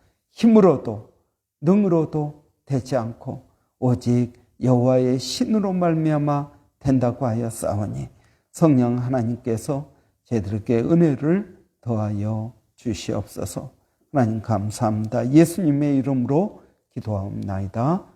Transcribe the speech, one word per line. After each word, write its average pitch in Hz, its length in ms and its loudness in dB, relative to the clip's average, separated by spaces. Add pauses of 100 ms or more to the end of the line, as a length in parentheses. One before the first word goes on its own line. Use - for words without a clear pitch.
(320)
힘으로도 175 800 4 (500)
능으로도 160 840 0 (220)
되지 139 300 -4
않고 117 520 -6 (320)
오직 123 540 0 (280)
여호와의 127 580 2
신으로 208 540 -2
말미암아 156 760 0 (280)
된다고 127 460 0
하여 117 240 -4
싸우니 113 600 -6 (420)
성령 123 460 4
하나님께서 123 920 -4 (340)
저희들에게 107 540 -2
은혜를 165 800 0 (240)
더하여 107 720 -4 (220)
주시옵소서. - 960 -8 (400)
하나님, 113 300 0
감사합니다. 110 920 -2
예수님의 147 640 4
이름으로 135 640 0 (280)
기도하옵나이다. 107 1160 -4 (100)